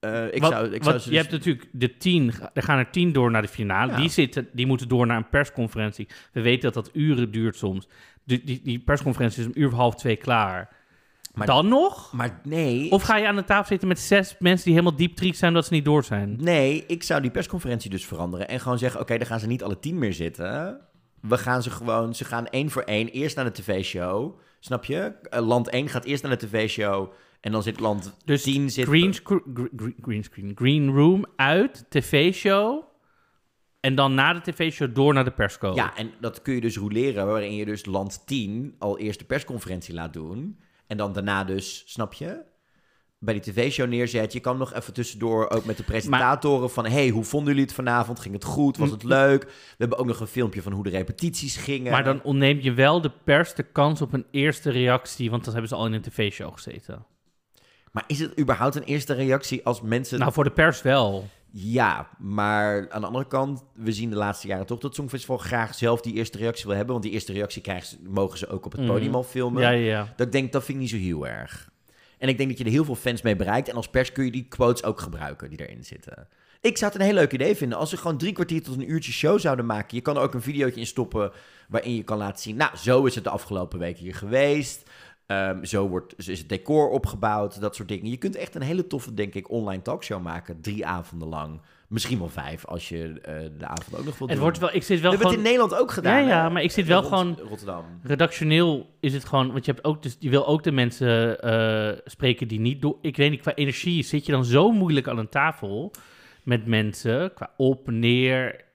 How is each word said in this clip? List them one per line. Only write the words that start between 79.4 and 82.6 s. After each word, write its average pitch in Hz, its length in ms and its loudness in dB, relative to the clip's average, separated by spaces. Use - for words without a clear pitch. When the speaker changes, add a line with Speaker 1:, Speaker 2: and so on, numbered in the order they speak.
Speaker 1:
zouden 131 260 0
maken. 107 300 -4
Je 123 60 -4
kan 147 140 0
er 131 60 2
ook 127 120 -2
een 123 80 -4
videootje 127 380 -2
in 117 60 -6
stoppen 107 460 -4
waarin 120 260 -4
je 110 80 -4
kan 107 160 -4
laten 101 240 -6
zien, 107 140 -10
"Nou, 147 200 0